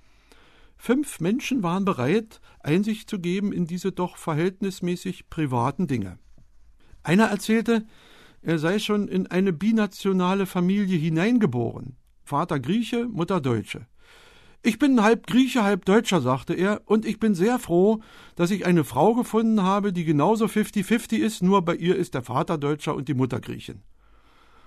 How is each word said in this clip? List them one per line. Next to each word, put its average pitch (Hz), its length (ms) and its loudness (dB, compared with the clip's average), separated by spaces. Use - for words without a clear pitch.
Fünf 269 380 -2
Menschen 220 460 -2
waren 180 200 -2
bereit, 180 560 -2
Einsicht 208 500 -2
zu 214 80 -6
geben 185 340 -2
in 175 140 -2
diese 180 240 -6
doch 180 260 -6
verhältnismäßig 180 1120 -4
privaten 135 600 -2
Dinge. 98 320 -6
Einer 185 220 4
erzählte, 220 600 0
er 160 180 -2
sei 175 180 0
schon 208 300 -2
in 185 180 -2
eine 185 260 0
binationale 190 920 0
Familie 185 500 0
hineingeboren. 156 1000 0
Vater 147 380 -2
Grieche, 233 480 -2
Mutter 170 320 -2
Deutsche. 117 480 -4
"Ich 220 160 0
bin 269 240 4
halb 226 240 4
Grieche, 247 380 2
halb 196 200 0
Deutscher", 202 360 4
sagte 127 340 -2
er, 202 300 -2
"und 214 200 2
ich - 140 -4
bin 220 160 2
sehr 220 240 2
froh, 208 420 2
dass 175 160 0
ich 180 120 -4
eine 175 200 4
Frau 156 300 2
gefunden 226 500 2
habe, 196 280 0
die 175 120 -2
genauso 170 420 2
fifty 208 380 0
fifty 226 320 0
ist, 220 260 0
nur 190 200 4
bei 165 120 0
ihr 170 220 0
ist - 180 -4
der 131 80 -4
Vater 156 340 -2
Deutscher 147 380 -4
und 131 140 -8
die 147 60 0
Mutter 127 260 0
Griechin." - 420 -14